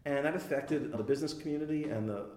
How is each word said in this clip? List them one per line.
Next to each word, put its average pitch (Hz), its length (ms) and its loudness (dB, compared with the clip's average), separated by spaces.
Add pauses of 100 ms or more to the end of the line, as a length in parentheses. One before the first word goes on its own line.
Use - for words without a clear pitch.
and 143 200 2
that 160 100 2
affected 143 560 0
the 110 120 0
business 147 300 2
community 151 520 -2
and 110 240 0
the 101 160 -2 (120)